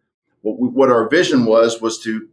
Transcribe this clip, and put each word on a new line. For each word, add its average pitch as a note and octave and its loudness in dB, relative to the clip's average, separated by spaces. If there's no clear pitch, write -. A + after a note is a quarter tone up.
what A2 -6
we, B2+ -2
what B2 2
our A2+ 0
vision D3+ 2
was, A2+ 2
was A2+ -4
to A2 -8